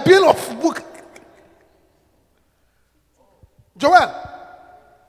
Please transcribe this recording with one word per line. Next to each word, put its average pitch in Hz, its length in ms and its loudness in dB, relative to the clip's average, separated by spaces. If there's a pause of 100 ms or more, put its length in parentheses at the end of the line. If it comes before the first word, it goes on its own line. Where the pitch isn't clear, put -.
bill 370 240 4
of - 340 -4
book. - 220 -6 (3000)
Joel, 285 380 2 (960)